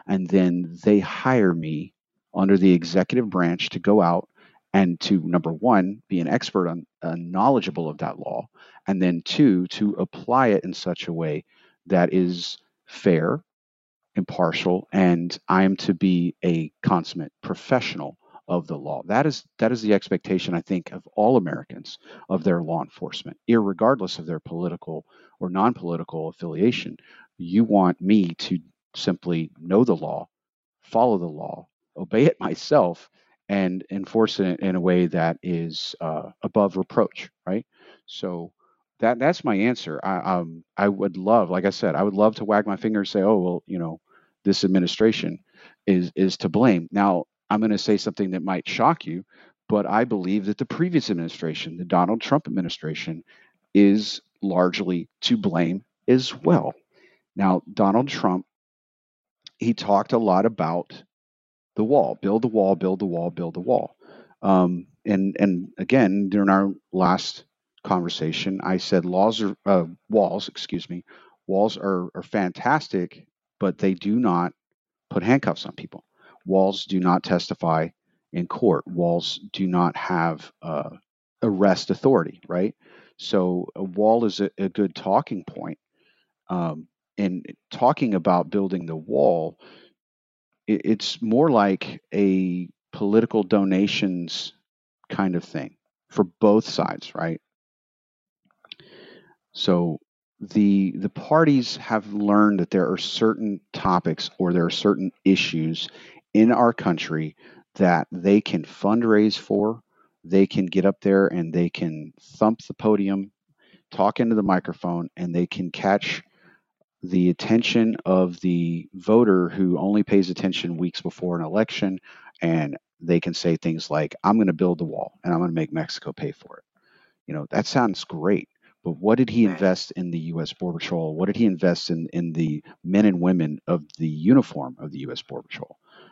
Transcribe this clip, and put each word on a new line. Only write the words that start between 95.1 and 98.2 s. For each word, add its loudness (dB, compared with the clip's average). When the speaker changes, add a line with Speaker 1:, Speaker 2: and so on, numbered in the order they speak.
Speaker 1:
of -2
thing -12
for 0
both 2
sides, -6
right? -6